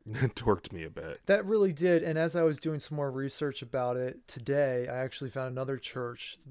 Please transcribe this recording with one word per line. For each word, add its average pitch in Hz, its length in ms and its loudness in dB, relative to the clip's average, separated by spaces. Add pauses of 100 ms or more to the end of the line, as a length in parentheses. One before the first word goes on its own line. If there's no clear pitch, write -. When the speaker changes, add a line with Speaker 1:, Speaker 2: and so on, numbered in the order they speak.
Speaker 1:
<laughs> - 0 -
It 123 300 0
torqued - 380 0
me 85 100 -8
a 78 60 -8
bit. 78 360 -10
Speaker 2:
That 202 200 4
really 202 280 4
did. 170 300 4
And 160 160 0
as 165 160 2
I 170 80 4
was 156 140 4
doing 156 220 -2
some 151 180 -8
more 143 140 -2
research 135 500 -4
about 123 360 -2
it 127 300 -4
today, 131 600 0
I 123 80 -4
actually 131 320 -4
found 131 220 -6
another 131 260 -4
church - 600 -8 (140)